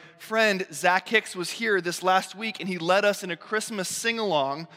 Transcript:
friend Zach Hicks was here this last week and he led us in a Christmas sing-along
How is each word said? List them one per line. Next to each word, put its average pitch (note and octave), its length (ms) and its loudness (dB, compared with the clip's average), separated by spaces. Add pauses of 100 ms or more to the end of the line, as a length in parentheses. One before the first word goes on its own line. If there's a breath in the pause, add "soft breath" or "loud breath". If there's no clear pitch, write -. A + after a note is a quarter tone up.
(180 loud breath)
friend G#3+ 560 0
Zach F3+ 340 2
Hicks G#3+ 280 0
was F3+ 160 -6
here A3 280 0
this E3+ 240 -4
last F#3 320 2
week G#3+ 240 -6
and - 80 -8
he F#3 100 -4
led F3+ 280 2
us G3+ 180 2
in F#3 80 -6
a E3+ 60 -6
Christmas G#3+ 500 -4
sing-along E3 880 -2